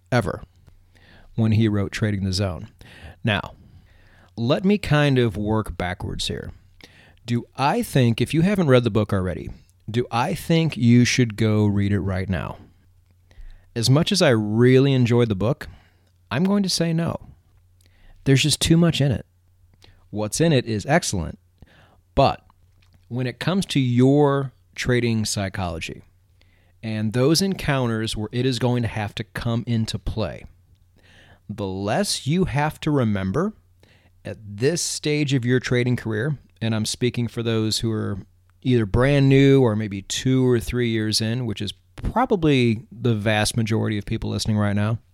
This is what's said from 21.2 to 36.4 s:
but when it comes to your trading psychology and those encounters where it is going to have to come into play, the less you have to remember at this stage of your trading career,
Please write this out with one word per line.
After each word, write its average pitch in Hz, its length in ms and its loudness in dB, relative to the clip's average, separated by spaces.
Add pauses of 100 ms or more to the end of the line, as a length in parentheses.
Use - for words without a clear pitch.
but - 320 0 (640)
when 127 180 -6
it 120 140 -8
comes 180 280 -2
to - 120 -2
your 135 720 2 (240)
trading 117 480 0
psychology 95 800 -6 (840)
and 110 300 -4
those 139 280 2
encounters 123 760 -2
where 107 160 -6
it 127 120 -2
is 127 140 -2
going 123 220 0
to 110 80 -2
have 107 260 -6
to 110 80 -8
come 117 420 -4
into 110 320 -2
play, 80 460 -6 (1040)
the 101 200 -8
less 104 600 -4
you 170 180 0
have 143 360 -4
to 156 100 -2
remember 113 640 0 (720)
at 101 200 -12
this 120 360 -2
stage 147 520 -2
of 123 120 0
your 127 140 2
trading 123 360 0
career, 113 420 -4 (240)